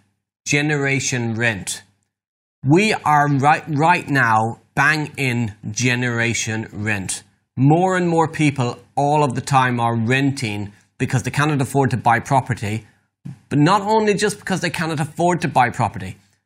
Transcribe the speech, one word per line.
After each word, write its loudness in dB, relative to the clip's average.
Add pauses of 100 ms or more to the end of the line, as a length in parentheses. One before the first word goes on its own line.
(440)
generation -2
rent. -4 (840)
We 4
are 2
right, 2
right 0
now 2 (160)
bang 0
in -2 (160)
generation -2
rent. -6 (340)
More 4
and 0
more 2
people -2 (160)
all 2
of 0
the -6
time 2
are 0
renting -2 (260)
because -2
they -6
cannot 0
afford 0
to -2
buy 2
property, -2 (640)
but 2
not 4
only 2
just -2
because -4
they -4
cannot -4
afford 0
to -2
buy 2
property. -6 (280)